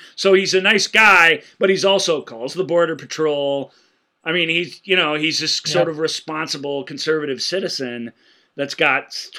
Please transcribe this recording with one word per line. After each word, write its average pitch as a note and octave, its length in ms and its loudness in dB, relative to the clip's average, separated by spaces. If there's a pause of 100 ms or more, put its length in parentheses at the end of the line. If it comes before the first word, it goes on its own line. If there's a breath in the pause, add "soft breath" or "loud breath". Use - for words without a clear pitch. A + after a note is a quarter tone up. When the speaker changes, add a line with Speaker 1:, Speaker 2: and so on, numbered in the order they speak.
(140 loud breath)
Speaker 1:
So G3 200 2
he's F#3+ 200 2
a F#3+ 60 4
nice G3+ 260 2
guy, F#3 560 6 (160 loud breath)
but G3 120 2
he's F#3 140 2
also F3+ 380 2
calls B2 320 -10
the F3 100 -4
Border E3 320 0
Patrol. C#3 760 -4 (500 soft breath)
I E3 80 -6
mean, E3+ 180 0
he's, E3 360 -4
you F#3 100 0
know, D#3+ 200 0
he's D3+ 260 -2
this D#3 160 -4
sort E3 320 0
Speaker 2:
Yep. D#3 60 -6
Speaker 1:
of D3 40 -12
responsible D#3 840 -6
conservative D3 580 -4
citizen B2 720 -6 (420 soft breath)
that's C#3 200 -6
got, C#3+ 420 -2 (220)